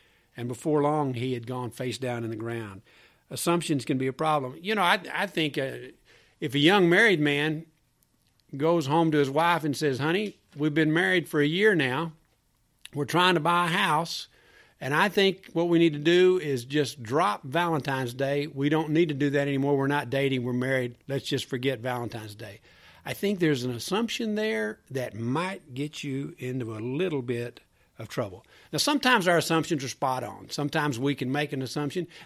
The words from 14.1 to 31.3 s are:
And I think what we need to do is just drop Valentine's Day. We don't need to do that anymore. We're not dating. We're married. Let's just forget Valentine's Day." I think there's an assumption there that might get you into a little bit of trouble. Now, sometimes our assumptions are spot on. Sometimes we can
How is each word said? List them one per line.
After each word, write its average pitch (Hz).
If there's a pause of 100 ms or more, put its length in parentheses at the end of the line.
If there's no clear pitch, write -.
And 135
I 185
think 196
what 170
we 170
need 165
to 147
do 180
is 139
just 135
drop 165
Valentine's 135
Day. 143
We 143
don't 156
need 165
to 147
do 143
that 143
anymore. 139
We're 135
not 143
dating. 135
We're 123
married. 123 (120)
Let's 135
just 131
forget 127
Valentine's 117
Day." 107 (440)
I 135
think 202
there's 147
an 127
assumption 214
there 220 (120)
that 127
might 147
get 147
you 143
into 123
a 110
little 139
bit 120 (380)
of 113
trouble. 98 (260)
Now, 156
sometimes 254
our 175
assumptions 156
are 131
spot 131
on. -
Sometimes 147
we 139
can 127